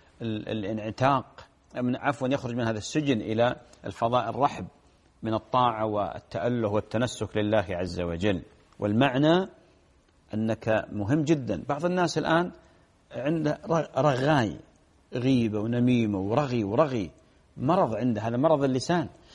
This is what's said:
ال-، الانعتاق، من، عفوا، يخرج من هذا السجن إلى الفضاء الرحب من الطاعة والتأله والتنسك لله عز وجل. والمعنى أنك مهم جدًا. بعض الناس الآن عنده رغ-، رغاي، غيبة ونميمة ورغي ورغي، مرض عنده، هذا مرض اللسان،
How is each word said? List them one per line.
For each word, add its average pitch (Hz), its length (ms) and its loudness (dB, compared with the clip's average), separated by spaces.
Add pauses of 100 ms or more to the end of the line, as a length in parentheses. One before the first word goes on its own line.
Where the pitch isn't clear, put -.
(220)
ال-، 110 280 -6
الانعتاق، 110 1000 -2 (280)
من، 123 200 -2
عفوا، 135 320 -2
يخرج 127 280 -2
من 120 80 -2
هذا 113 140 -2
السجن 139 440 -2
إلى 113 340 0 (300)
الفضاء 117 440 0
الرحب 113 380 -2 (560)
من 110 100 -2
الطاعة 113 520 0
والتأله 104 840 -2
والتنسك 107 680 -2
لله 104 320 2
عز 90 320 -4
وجل. 87 400 0 (380)
والمعنى 135 680 2 (840)
أنك 110 580 0
مهم 104 300 -2
جدًا. 131 480 0
بعض 147 160 -4
الناس 180 320 0
الآن 165 340 0 (600)
عنده 147 540 -2
رغ-، 165 320 -2
رغاي، 131 640 2 (540)
غيبة 120 460 2
ونميمة 117 600 2
ورغي 120 440 0
ورغي، 113 480 0 (460)
مرض 139 380 2
عنده، 113 260 0
هذا 117 160 -2
مرض 147 260 4
اللسان، 131 460 0 (260)